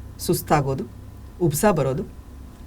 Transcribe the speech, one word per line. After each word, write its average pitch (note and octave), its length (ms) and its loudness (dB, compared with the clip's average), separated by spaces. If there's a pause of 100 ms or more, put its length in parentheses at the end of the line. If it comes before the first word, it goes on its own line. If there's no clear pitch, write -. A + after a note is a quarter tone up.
(200)
ಸುಸ್ತಾಗೋದು, D3+ 640 2 (580)
ಉಬ್ಸ F3 240 4
ಬರೋದು, D#3 380 4 (640)